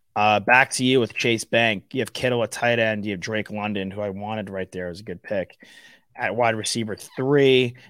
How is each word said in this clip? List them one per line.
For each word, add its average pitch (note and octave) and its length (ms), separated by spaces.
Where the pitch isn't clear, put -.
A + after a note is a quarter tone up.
Uh, G#2 240
back B2 300
to B2+ 140
you C3 140
with A2+ 160
Chase A#2 300
Bank. A2+ 480
You C3 80
have A2 120
Kittle B2 300
at G#2+ 80
tight A#2+ 300
end. G#2+ 240
You G#2 80
have F#2 80
Drake G#2+ 320
London, G2+ 400
who G2+ 80
I G#2 100
wanted G2+ 400
right F#2+ 220
there, F2+ 160
was F2 100
a G#2+ 60
good F2+ 180
pick. - 420
At G#2+ 180
wide A2+ 220
receiver A2 400
three, C3 800